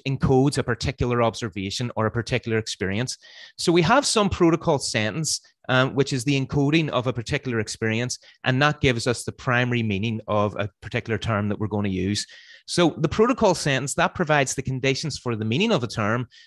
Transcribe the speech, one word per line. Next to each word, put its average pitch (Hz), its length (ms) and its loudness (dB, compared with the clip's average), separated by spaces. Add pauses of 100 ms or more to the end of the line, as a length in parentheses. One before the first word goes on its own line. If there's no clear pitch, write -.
encodes 135 520 4
a - 40 -2
particular 123 600 0
observation 107 760 -2
or 110 80 0
a 107 60 0
particular 117 480 -2
experience. 104 580 -4 (400)
So - 160 0
we 175 100 6
have 233 220 4
some 208 240 2
protocol 165 500 2
sentence, 117 600 -2 (300)
um, 127 240 2
which 131 180 0
is 131 120 -4
the 139 140 2
encoding 147 520 0
of 120 160 -2
a 131 80 -2
particular 120 460 -4
experience, 113 580 -2 (260)
and 127 160 2
that 147 220 2
gives 120 240 2
us 123 180 -2
the 110 80 -8
primary 120 500 0
meaning 110 460 -2
of 104 280 0
a 104 120 -4 (140)
particular 117 340 -4
term 104 320 -2
that 104 100 -4
we're 110 80 -2
gonna 104 220 -2
use. 95 380 -2 (400)
So 175 320 2
the 156 100 -2
protocol 226 460 2
sentence, 135 400 -2
that 170 200 0
provides 147 400 0
the 135 80 -6
conditions 131 560 -2
for 120 160 -4
the 107 120 -4
meaning 170 260 0
of 151 100 2
a 117 40 -2
term, 117 420 -2 (180)